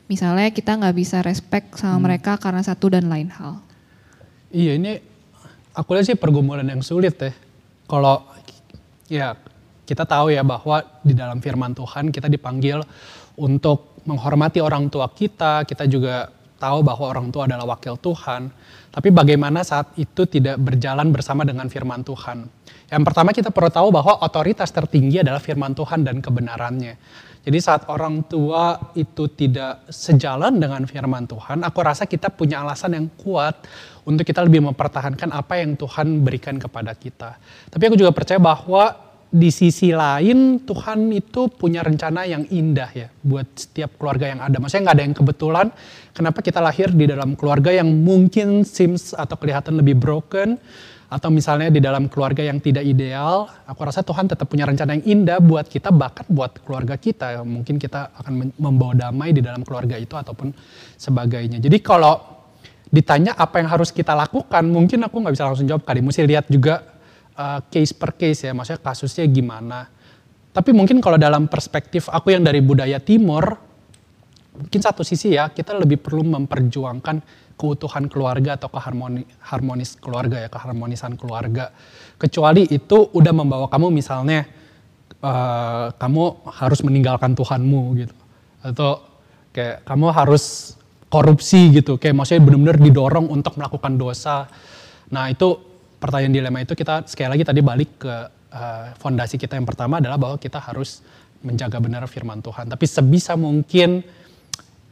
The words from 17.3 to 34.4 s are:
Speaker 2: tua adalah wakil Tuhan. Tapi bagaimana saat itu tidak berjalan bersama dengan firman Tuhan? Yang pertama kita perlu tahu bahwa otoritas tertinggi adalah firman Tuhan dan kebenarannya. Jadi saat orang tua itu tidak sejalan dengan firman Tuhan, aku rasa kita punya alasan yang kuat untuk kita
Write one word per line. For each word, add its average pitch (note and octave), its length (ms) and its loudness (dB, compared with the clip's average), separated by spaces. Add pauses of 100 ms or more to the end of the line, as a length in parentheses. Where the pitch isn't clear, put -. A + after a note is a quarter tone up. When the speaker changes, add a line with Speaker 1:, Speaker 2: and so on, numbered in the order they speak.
Speaker 2:
tua C#3 160 -4
adalah A#2+ 240 -6
wakil B2 240 -12
Tuhan. C3 560 -8 (360)
Tapi F#3 240 4
bagaimana D3 480 4
saat D3 320 -6
itu F3+ 320 -2
tidak C3+ 320 0
berjalan C3+ 560 0
bersama C#3+ 320 -2
dengan C3 240 -6
firman B2+ 320 -10
Tuhan? A#2+ 480 -14 (400)
Yang D3+ 160 2
pertama E3+ 240 4
kita G#3+ 240 -2
perlu E3+ 160 2
tahu F3+ 240 4
bahwa E3 320 4
otoritas E3 480 -2
tertinggi D#3 480 2
adalah C#3 160 0
firman C#3 400 -6
Tuhan D#3 240 -2
dan C3 160 -4
kebenarannya. A#2+ 800 -8 (420)
Jadi D3 220 0
saat D#3 260 0
orang D#3 380 -6
tua D#3+ 500 -2 (220)
itu D3+ 340 -4
tidak C3 560 -4
sejalan D#3+ 720 2
dengan C3+ 240 -2
firman B2+ 400 -6
Tuhan, C3+ 400 -8
aku E3+ 160 -6
rasa D#3 240 0
kita G3 300 -4
punya D3+ 260 -2
alasan D3+ 380 -6
yang D#3 80 -4 (100)
kuat D#3+ 480 -4 (400)
untuk D#3 240 0
kita E3 160 0